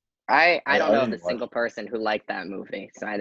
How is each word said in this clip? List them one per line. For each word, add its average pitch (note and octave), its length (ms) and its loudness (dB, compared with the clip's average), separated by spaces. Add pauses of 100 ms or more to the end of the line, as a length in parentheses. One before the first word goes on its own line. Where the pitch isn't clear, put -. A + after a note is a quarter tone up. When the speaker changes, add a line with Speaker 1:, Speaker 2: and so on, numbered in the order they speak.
(280)
Speaker 1:
I, D#3+ 380 4
I C#3 100 2
Speaker 2:
I, - 20 4
Speaker 1:
don't - 120 2
Speaker 2:
I G#2+ 40 6
Speaker 1:
know - 60 6
if B2+ 100 0
Speaker 2:
didn't F#2 120 -6
Speaker 1:
a - 40 -8
single A2 200 -4
Speaker 2:
watch A2+ 60 -10
it. - 20 -20
Speaker 1:
person A#2 340 -4
who A#2 100 -6
liked G#2+ 300 -2
that F#2+ 200 -8
movie, - 480 -10
so - 120 -10
I, - 140 -8